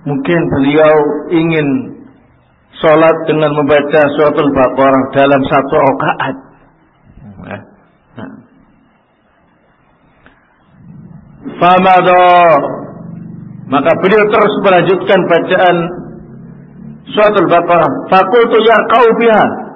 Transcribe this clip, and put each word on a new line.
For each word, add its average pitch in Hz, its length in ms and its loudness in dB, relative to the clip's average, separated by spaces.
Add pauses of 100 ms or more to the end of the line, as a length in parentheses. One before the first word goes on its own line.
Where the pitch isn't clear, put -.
Mungkin 156 360 -2 (120)
beliau 151 440 2 (360)
ingin 160 360 0 (1120)
sholat 160 440 4
dengan 156 320 -2
membaca 147 460 0 (180)
suratul 147 320 0
Baqarah 135 520 0 (120)
dalam 139 320 2
satu 139 320 -2
rakaat. 147 560 -2 (1080)
Nah. 95 180 -14 (4000)
Famado, 180 680 4 (1400)
maka 143 200 0 (120)
beliau 208 240 2
terus 214 320 0
melanjutkan 185 600 2 (120)
bacaan 175 460 0 (1400)
suratul 202 320 2
Baqarah. 165 440 0 (200)
Fakultu 226 480 2
yarka'u 226 560 2
biha. 214 300 2 (300)